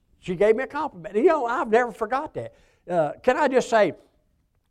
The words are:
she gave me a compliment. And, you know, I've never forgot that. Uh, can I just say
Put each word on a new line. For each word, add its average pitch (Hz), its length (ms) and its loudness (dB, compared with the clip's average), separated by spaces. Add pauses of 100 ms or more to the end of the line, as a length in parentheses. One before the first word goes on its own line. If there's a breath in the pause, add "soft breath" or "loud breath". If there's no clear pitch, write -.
(200)
she 180 160 -8
gave 208 200 4
me 262 80 -6
a - 40 -10
compliment. 196 480 -8
And, 226 80 0
you 359 60 8
know, 302 160 0
I've 247 240 -4
never 233 220 2
forgot 254 440 -6
that. 117 180 -12 (340)
Uh, 160 260 -2 (100)
can 254 120 2
I 302 120 0
just 247 200 0
say 208 260 2 (760)